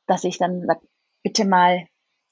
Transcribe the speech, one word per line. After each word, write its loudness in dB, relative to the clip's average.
das -2
ich -4
dann -4
sag, -2
bitte -2
mal, 2